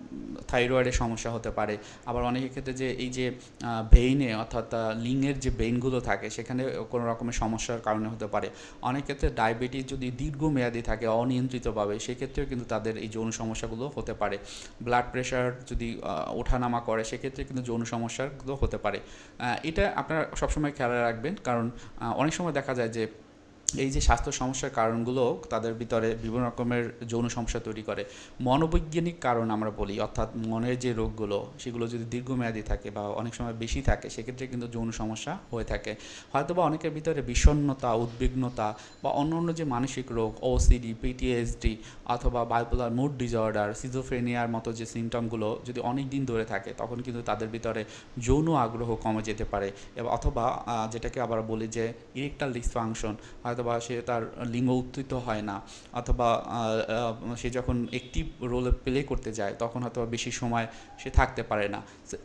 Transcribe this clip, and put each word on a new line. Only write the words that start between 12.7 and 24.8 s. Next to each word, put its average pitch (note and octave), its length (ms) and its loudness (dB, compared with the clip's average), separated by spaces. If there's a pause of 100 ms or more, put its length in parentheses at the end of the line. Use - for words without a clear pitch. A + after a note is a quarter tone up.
এই A2+ 100 -6
যৌন A2 240 -2
সমস্যাগুলো A2+ 640 -4
হতে A2 180 -4
পারে। G2+ 240 0 (460)
ব্লাড A#2+ 120 2 (160)
প্রেশার B2+ 400 0 (160)
যদি, A#2 360 -2
আহ, D#2 340 -2
ওঠানামা A#2+ 420 2
করে, A2+ 240 0
সেক্ষেত্রে C3 400 -4
কিন্তু C3 200 -4
যৌন A#2 220 -2
সমস্যাগুলো C3 760 -4
হতে A2+ 160 2
পারে। G2+ 220 0 (400)
আহ, A#2+ 240 0
এটা F3+ 320 2
আপনারা D#3 400 0
সবসময় D3 360 0
খেয়াল B2+ 200 2
রাখবেন, A#2+ 520 2
কারণ, A#2 280 2 (280)
আহ, A#2 140 -2
অনেক D3+ 200 2
সময় E3+ 200 -2
দেখা C#3 200 0
যায় A#2+ 160 0
যে A2 180 0 (720)
এই C3+ 140 0
যে C3+ 100 2
স্বাস্থ্য B2 300 4
সমস্যার C3 400 -2
কারণগুলো A#2 800 2